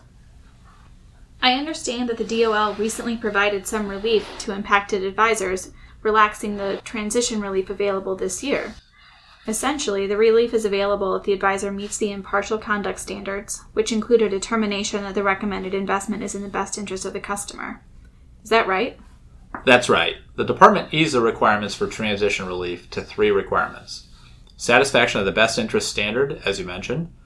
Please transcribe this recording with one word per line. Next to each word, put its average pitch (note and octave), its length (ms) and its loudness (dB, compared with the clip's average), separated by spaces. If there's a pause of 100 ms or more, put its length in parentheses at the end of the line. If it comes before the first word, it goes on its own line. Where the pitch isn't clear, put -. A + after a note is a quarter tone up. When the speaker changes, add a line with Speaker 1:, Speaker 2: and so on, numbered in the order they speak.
(1400)
Speaker 1:
I B3+ 140 4
understand B3+ 540 -4
that A3+ 100 -2
the A3 60 -2
D A3+ 200 2
O A3+ 80 2
L G#3 220 2
recently A3 420 -4
provided G3+ 500 0
some G#3+ 220 -4
relief G3 400 0 (120)
to A3 120 -8
impacted G3+ 520 0
advisors, F#3+ 680 -2 (300)
relaxing G#3+ 540 2
the G3 280 -4
transition A3 560 -2
relief F#3+ 300 -2
available G3 460 -2
this F#3+ 260 -6
year. A3 320 -2 (720)
Essentially, G#3+ 600 -2
the G3+ 100 -2
relief A3+ 360 6
is A3 120 2
available G3 520 0
if F#3+ 60 -6
the G3+ 100 0
advisor G3 400 0
meets G3+ 240 -8
the G#3 140 0
impartial G3+ 480 -2
conduct G3+ 400 -4
standards, G3 760 -8
which A3 200 0
include A3 280 4
a G#3+ 80 2
determination G3+ 760 -2
that G3 100 -6
the G3+ 80 0
recommended F#3+ 520 -2
investment G3 480 -2
is G3+ 120 -6
in G3+ 80 -8
the G3+ 60 -10
best G3 280 -6
interest F#3+ 280 -8
of G3 80 -6
the G3 80 -8
customer. - 640 -8 (600)
Is - 80 -8
that A3+ 160 4
right? F#3+ 320 0 (680)
Speaker 2:
That's B2 240 6
right. E2+ 280 2 (200)
The A#2 80 0
department F3+ 480 6
eased D#3 220 2
the A#2+ 80 4
requirements G#2 520 2
for G#2 120 -2
transition G2+ 600 0
relief F2+ 440 -6
to G2+ 100 -8
three G#2+ 300 2
requirements. - 800 -2 (480)
Satisfaction A#2+ 640 2
of G2+ 40 0
the F#2+ 80 0
best A2 260 2
interest G#2+ 300 0
standard, A2+ 560 -2
as G2 140 -2
you F2+ 80 -8
mentioned, G2 440 -6 (160)